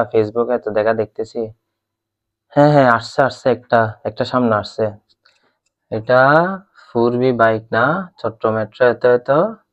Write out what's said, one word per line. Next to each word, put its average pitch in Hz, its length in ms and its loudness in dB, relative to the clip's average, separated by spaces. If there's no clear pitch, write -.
Facebook-এ 113 520 -2
এত 113 140 -8
দেখা 107 240 0
দেখতেছি। 113 480 -8
হ্যাঁ, 147 180 4
হ্যাঁ, 139 200 4
আসছে, 117 300 -2
আসছে 127 280 -4
একটা, 120 300 0
একটা 113 220 -8
সামনে 123 300 -2
আসছে। 104 300 -4
এটা 120 300 2
পূর্বী 123 440 0
বাইক 113 400 0
না, 113 140 0
চট্ট 113 280 -8
মেট্রো, 110 400 -4
এত, 117 200 0
এত। 123 240 2